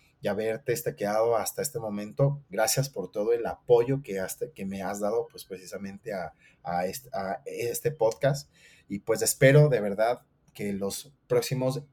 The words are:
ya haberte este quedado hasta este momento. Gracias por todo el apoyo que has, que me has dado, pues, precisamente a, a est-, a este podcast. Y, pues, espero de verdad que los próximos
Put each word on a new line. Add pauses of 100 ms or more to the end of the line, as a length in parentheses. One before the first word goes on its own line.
(220)
ya
haberte
este
quedado
hasta
este
momento.
Gracias
por
todo
el
apoyo
que
has, (160)
que
me
has
dado,
pues,
precisamente
a, (300)
a
est-,
a
este
podcast. (400)
Y,
pues,
espero
de
verdad (320)
que
los (140)
próximos (100)